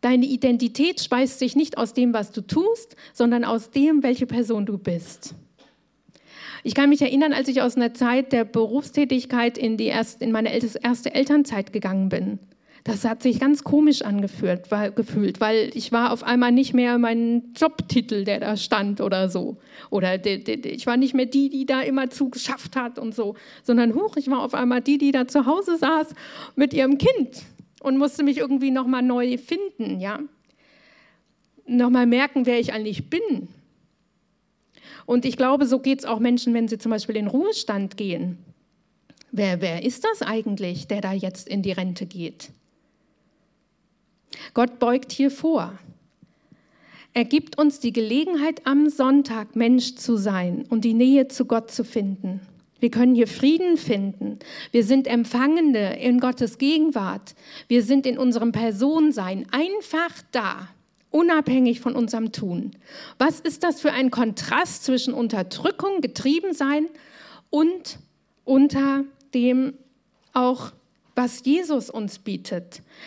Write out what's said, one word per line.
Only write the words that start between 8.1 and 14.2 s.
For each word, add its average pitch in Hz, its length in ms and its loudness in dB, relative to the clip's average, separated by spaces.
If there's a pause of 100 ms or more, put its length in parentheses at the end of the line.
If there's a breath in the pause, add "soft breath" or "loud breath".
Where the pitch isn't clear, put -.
der 233 120 2
Berufstätigkeit 240 1120 0
in 220 200 -2
die 220 80 -2
erst-, 226 360 -2
in 226 100 -2
meine 220 200 0
ältes-, 226 240 -4
erste - 380 -2
Elternzeit 277 580 2
gegangen 190 380 -2
bin. 185 300 -4 (440 soft breath)
Das 208 200 -6
hat 226 180 -2
sich 247 180 2
ganz 285 260 2
komisch 294 360 4
angefühlt, 196 720 -2